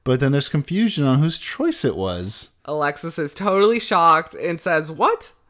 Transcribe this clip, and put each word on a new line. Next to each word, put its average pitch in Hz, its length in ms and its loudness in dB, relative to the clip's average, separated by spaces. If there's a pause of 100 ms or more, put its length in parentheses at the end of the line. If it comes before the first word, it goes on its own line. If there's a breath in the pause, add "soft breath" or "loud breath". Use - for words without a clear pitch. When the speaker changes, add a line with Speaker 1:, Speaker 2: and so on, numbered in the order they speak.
Speaker 1:
But 127 160 2
then 139 120 2
there's 143 160 0
confusion 170 560 0
on 131 140 4
whose 160 200 0
choice - 460 -4
it 113 120 0
was. 92 540 -6 (140)
Speaker 2:
Alexis 147 540 -4
is 147 160 -6
totally 202 460 2
shocked 165 540 2
and 170 260 -4
says, 160 300 0
"What?" 240 420 0 (180)